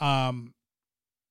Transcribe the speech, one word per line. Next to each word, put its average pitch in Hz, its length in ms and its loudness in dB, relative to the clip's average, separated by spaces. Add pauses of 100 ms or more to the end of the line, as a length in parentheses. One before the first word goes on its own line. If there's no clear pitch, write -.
um, 131 520 0 (800)